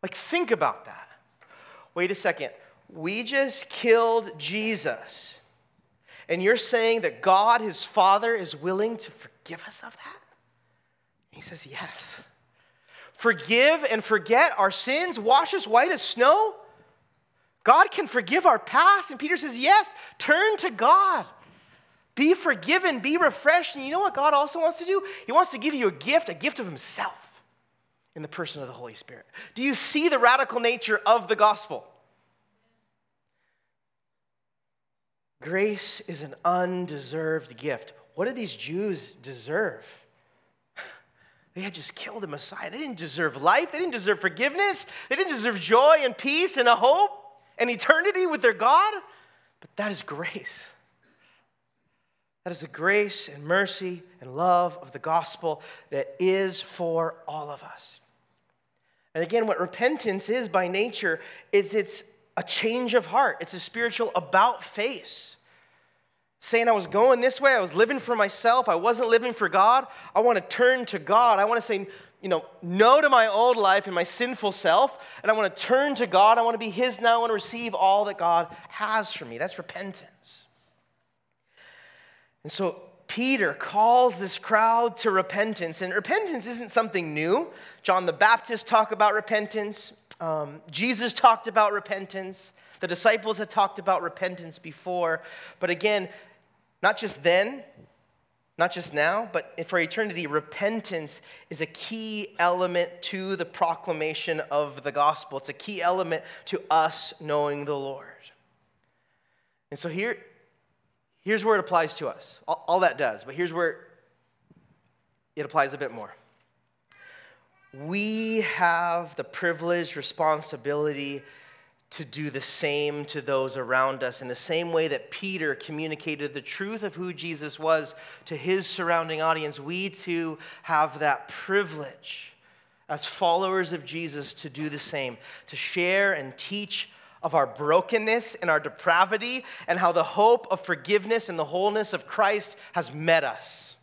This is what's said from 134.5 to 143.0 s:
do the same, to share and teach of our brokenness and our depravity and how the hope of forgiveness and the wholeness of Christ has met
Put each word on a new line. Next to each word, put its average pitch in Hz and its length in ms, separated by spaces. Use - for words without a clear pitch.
do 151 180
the 143 100
same, 135 400
to 151 100
share 190 560
and 147 240
teach - 540
of 165 120
our 139 120
brokenness 202 920
and 175 140
our 151 100
depravity 214 840
and 180 100
how 175 140
the 160 100
hope 226 480
of 190 100
forgiveness 202 680
and 175 100
the 156 60
wholeness 208 480
of - 140
Christ 208 500
has 165 200
met 160 300